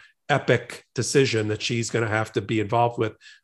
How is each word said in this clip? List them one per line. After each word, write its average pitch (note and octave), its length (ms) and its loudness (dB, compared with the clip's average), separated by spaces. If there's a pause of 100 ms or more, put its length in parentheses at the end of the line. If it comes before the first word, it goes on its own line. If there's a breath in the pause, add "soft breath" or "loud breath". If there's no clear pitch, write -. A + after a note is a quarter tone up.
(300 soft breath)
epic - 540 0 (120)
decision A#2 540 2
that G#2+ 120 -4
she's A#2 300 -2
gonna A2+ 160 0
have A2 240 -2
to A2+ 100 -2
be G#2+ 180 -2
involved A#2 380 2
with, A2 160 -2 (300 loud breath)